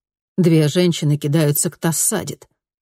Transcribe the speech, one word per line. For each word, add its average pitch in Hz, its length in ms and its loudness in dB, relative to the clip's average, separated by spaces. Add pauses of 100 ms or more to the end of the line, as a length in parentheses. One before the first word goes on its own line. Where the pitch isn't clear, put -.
(360)
Две 160 320 4
женщины 160 480 0
кидаются 147 540 0
к - 80 -12
Тассадит. - 720 -4 (340)